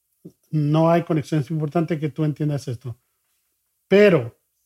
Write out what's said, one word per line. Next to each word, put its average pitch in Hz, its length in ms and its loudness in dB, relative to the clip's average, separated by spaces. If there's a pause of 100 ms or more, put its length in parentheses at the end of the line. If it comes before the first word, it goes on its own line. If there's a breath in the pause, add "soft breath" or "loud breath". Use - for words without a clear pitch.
(500)
No 156 400 2
hay 170 120 2
conexión. 160 380 -2
Es 127 100 -6
importante 156 480 -4
que 151 100 -6
tú 156 160 -4
entiendas 147 440 -4
esto. 120 300 -10 (920)
Pero 185 520 4 (240)